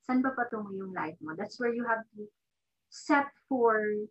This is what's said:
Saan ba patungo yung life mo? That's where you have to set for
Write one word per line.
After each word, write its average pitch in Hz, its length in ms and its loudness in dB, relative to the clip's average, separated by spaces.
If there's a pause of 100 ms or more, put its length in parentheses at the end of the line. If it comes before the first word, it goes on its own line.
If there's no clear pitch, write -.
Saan 254 160 2
ba 262 120 0
patungo 208 400 -4
yung 190 200 -6
life 156 280 -6
mo? 156 160 -8
That's 208 240 -8
where 233 80 2
you 233 160 -2
have 226 160 0 (160)
to 208 80 -10 (640)
set - 400 2 (160)
for 226 400 4 (240)